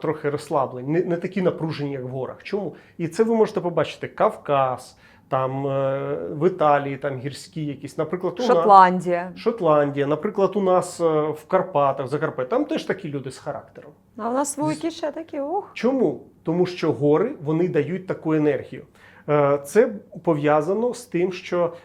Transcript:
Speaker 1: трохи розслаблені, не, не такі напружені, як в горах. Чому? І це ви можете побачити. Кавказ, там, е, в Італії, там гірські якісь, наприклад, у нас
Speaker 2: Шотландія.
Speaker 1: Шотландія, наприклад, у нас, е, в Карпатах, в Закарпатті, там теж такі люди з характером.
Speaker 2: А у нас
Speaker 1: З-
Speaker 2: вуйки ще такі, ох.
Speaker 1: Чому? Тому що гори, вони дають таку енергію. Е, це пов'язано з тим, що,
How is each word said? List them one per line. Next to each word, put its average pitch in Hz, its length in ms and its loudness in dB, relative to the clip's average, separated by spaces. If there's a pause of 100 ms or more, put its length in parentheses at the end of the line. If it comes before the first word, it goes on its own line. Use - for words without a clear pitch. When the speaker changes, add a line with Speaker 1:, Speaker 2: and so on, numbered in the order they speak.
Speaker 1:
трохи 156 280 -4
розслаблені, 135 600 -4
не, 165 120 2
не 170 120 -2
такі 185 260 -4
напружені, 151 500 -2
як 131 120 -8
в 127 40 -8
горах. 123 340 -8
Чому? 190 320 -6 (240)
І 165 100 -4
це 220 160 2
ви 226 100 0
можете 214 260 2
побачити. 160 480 -2
Кавказ, 139 880 0 (320)
там, 135 380 -2
е, 139 520 -2 (120)
в 160 160 0
Італії, 143 500 2
там 135 220 -6
гірські 143 480 -10
якісь, 139 320 -10
наприклад, 180 400 -4
у 240 40 -4
нас 254 40 0
Speaker 2:
Шотландія. 180 880 6
Speaker 1:
Шотландія, 151 720 2
наприклад, 185 480 0
у 208 60 0
нас, 185 400 2
е, 170 40 2 (160)
в 151 280 -2
Карпатах, 143 580 2
в - 20 -8
Закарпатті, 143 420 -4
там 269 140 0
теж 294 200 -4
такі 190 240 -6
люди 139 220 -8
з - 80 -14
характером. - 540 -14 (240)
Speaker 2:
А 226 140 -6
у - 20 -4
нас 269 220 -2
Speaker 1:
З- - 40 -10
Speaker 2:
вуйки 311 320 -4
ще 311 220 -6
такі, 320 280 -10
ох. 330 340 -6
Speaker 1:
Чому? 220 460 0 (220)
Тому 175 240 0
що 165 260 0
гори, 156 420 2 (100)
вони 160 240 0
дають 170 380 -2
таку 160 280 -2
енергію. 139 480 0 (460)
Е, 143 300 4
це 214 280 4 (380)
пов'язано 160 720 2
з - 120 -16
тим, 180 260 -2
що, 175 400 -2 (120)